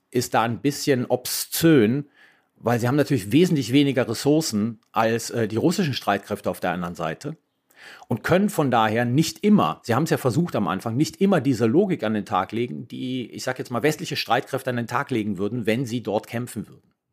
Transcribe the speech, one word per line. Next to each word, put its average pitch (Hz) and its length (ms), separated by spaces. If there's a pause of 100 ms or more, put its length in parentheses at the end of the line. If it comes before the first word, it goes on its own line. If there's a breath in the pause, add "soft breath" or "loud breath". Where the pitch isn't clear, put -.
(120)
ist 123 220
da 117 100
ein 117 160
bisschen 143 460
obszön, 131 1000 (520 soft breath)
weil 117 220
sie 120 80
haben 127 80
natürlich 127 360
wesentlich 139 420
weniger 135 340
Ressourcen 117 720 (120)
als, 113 400
äh, 117 160
die 104 80
russischen 151 380
Streitkräfte 101 560
auf 90 100
der 92 120
anderen 87 240
Seite 85 420 (720 loud breath)
und - 160
können 190 260
von 147 200
daher 113 360
nicht 131 380
immer, 147 400
sie 113 120
haben 139 80
es 165 80
ja 147 60
versucht 139 380
am 104 120
Anfang, 95 280
nicht 151 260
immer 190 200
diese 120 240
Logik 170 380
an 110 100
den 104 120
Tag 95 260
legen, 113 360
die, 127 440
ich 104 120
sag 127 140
jetzt 127 140
mal, 117 100
westliche 156 340
Streitkräfte 127 540
an 123 60
den 120 100
Tag 120 240
legen 107 300
würden, 104 260
wenn 117 220
sie 113 160
dort 107 240
kämpfen 120 400
würden. - 240 (220)